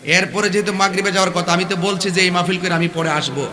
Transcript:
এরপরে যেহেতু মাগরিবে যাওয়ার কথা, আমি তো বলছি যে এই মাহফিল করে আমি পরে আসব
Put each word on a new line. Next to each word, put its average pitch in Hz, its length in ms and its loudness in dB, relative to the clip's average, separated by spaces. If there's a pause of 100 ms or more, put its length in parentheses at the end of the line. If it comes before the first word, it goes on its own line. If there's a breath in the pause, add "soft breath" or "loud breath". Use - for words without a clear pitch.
এরপরে 180 460 0
যেহেতু 202 220 0
মাগরিবে 196 400 0
যাওয়ার 185 200 2
কথা, 170 200 0
আমি 180 160 2
তো 196 80 -2
বলছি 190 340 -2
যে 180 100 0
এই 185 100 4
মাহফিল 175 280 0
করে 180 120 -2
আমি 165 180 0
পরে 165 220 -2
আসব 143 420 -2